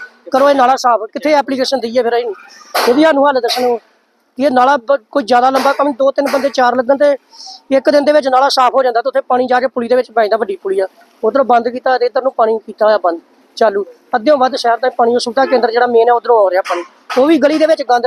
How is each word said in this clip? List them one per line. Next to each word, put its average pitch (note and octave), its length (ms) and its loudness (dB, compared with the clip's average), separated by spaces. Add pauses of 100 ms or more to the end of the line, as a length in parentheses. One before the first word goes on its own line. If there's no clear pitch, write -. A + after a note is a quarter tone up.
(320)
ਕਰੋ C#4 180 2
ਇਹ C#4 40 2
ਨਾਲਾ C4 220 2
ਸਾਫ਼, A3+ 360 -2
ਕਿੱਥੇ D4 220 -2
ਐਪਲੀਕੇਸ਼ਨ C4+ 460 -2
ਦਈਏ A#3 220 -2
ਫਿਰ A#3 160 -2
ਅਸੀਂ, F#4+ 140 -6 (560)
ਇਹ A#3+ 60 2
ਵੀ D4 100 2
ਸਾਨੂੰ C#4+ 240 2
ਹੱਲ C4 120 0
ਦੱਸਣ B3 360 -2 (640)
ਕਿ B3 40 -4
ਇਹ D4 80 2
ਨਾਲਾ B3+ 280 2
ਬ-, C#4 180 -2 (140)
ਕੋਈ C#4+ 140 -2
ਜ਼ਿਆਦਾ B3 260 2
ਲੰਬਾ C4+ 220 0
ਕੰਮ, C#4+ 200 -2
ਦੋ C4+ 180 0
ਤਿੰਨ C#4 220 -4
ਬੰਦੇ C4+ 180 -2
ਚਾਰ B3 260 0
ਲੱਗਣ C4 200 0
ਤੇ C#4+ 200 0 (540)
ਇੱਕ C4+ 200 2
ਦਿਨ C#4+ 140 2
ਦੇ D4 80 2
ਵਿੱਚ C#4+ 160 0
ਨਾਲਾ C4 200 2
ਸਾਫ਼ B3 260 0
ਹੋ C4+ 80 2
ਜਾਂਦਾ, A#3+ 200 0
ਤੇ - 60 -4
ਉੱਥੇ C4 200 -2
ਪਾਣੀ B3+ 180 0
ਜਾ B3 140 0
ਕੇ B3+ 60 -4
ਪੁਲੀ A#3 220 -6
ਦੇ B3+ 80 2
ਵਿੱਚ B3 140 -2
ਪੈ A3 120 0
ਜਾਂਦਾ, G#3+ 140 0
ਵੱਡੀ G3 260 -4
ਪੁਲੀ G3 180 -2
ਆ, F#3+ 60 -2 (360)
ਉੱਧਰੋਂ B3 220 0
ਬੰਦ A#3 240 2
ਕੀਤਾ B3+ 300 -2
ਤੇ A#3+ 80 0
ਇੱਧਰ - 160 -2
ਨੂੰ C4 100 -4
ਪਾਣੀ A3+ 340 0
ਕੀਤਾ G#3+ 200 -2
ਹੋਇਆ G#3+ 120 2
ਬੰਦ E3+ 220 -2 (360)
ਚਾਲੂ। G3+ 280 0 (320)
ਅੱਧਿਓਂ C#4+ 220 2
ਵੱਧ B3+ 180 0
ਸ਼ਹਿਰ A#3 220 0
ਦਾ B3+ 120 -2
ਪਾਣੀ, A#3+ 240 0
ਉਹ B3 40 0
ਸੁਵਿਧਾ A#3+ 280 -2
ਕੇਂਦਰ B3 260 0
ਜਿਹੜਾ A#3+ 140 0
ਮੇਨ A#3 220 2
ਹੈ, A#3+ 60 4
ਉੱਧਰੋਂ A#3 320 2
ਆ F3+ 40 0
ਰਿਹਾ F#3 180 0
ਪਾਣੀ, F3 160 -4 (340)
ਉਹ C4 80 4
ਵੀ D#4+ 120 2
ਗਲੀ D4 200 0
ਦੇ D#4 80 2
ਵਿੱਚ D4+ 160 0
ਗੰਦ A#3+ 240 0